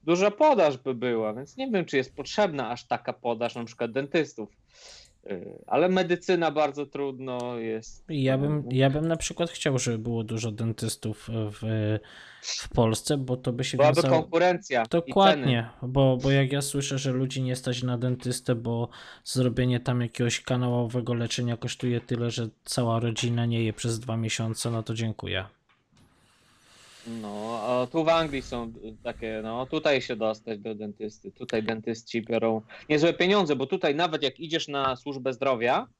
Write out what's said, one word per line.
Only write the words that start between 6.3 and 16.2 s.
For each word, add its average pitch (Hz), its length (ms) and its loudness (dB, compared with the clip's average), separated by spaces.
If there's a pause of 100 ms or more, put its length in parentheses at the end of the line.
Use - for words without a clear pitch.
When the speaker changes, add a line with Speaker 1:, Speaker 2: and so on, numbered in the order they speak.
Speaker 1:
bardzo 143 360 0
trudno 127 720 -6
jest. 113 500 -6
Speaker 2:
Ja 135 300 2
bym, 143 140 0
Speaker 1:
Mhm. 131 240 -2
Speaker 2:
ja 135 140 6
bym 151 180 0
na 165 80 0
przykład - 340 -4
chciał, 135 280 0
żeby 117 200 -2
było 117 260 -4
dużo 113 280 -4
dentystów 110 800 -4
w, 107 260 -4 (840)
w - 260 -8
Polsce, 117 500 2
bo 127 180 -2
to 131 160 -4
by 127 120 -4
się 135 120 -4
Speaker 1:
Byłaby 143 200 6
Speaker 2:
wiązało 160 260 4
Speaker 1:
konkurencja 170 600 2
i 113 80 0
Speaker 2:
Dokładnie, 147 800 4 (100)
Speaker 1:
ceny. 127 120 -6
Speaker 2:
bo, 131 300 6